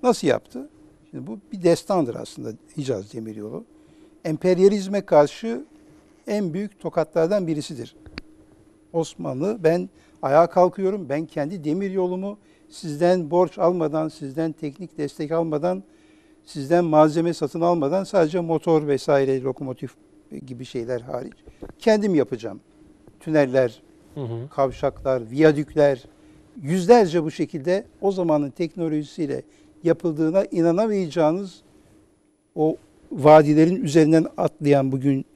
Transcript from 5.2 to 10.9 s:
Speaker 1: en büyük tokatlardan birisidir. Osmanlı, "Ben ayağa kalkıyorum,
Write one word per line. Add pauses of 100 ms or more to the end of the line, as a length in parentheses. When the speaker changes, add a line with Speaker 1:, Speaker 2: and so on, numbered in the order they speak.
Speaker 1:
en
büyük
tokatlardan
birisidir. (1000)
Osmanlı,
"Ben (320)
ayağa
kalkıyorum,